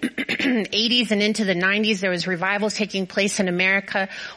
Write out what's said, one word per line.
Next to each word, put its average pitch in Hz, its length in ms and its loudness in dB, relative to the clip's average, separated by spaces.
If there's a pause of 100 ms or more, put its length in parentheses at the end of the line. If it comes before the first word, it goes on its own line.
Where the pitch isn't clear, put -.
(400)
<clears throat> 247 320 0
eighties 226 400 2
and 208 100 2
into 214 220 2
the 190 100 2
nineties, 196 460 2
there 190 100 0
was 175 160 -2
revivals 196 480 0
taking 190 320 -2
place 202 340 0
in 190 80 0
America. 190 600 0 (280)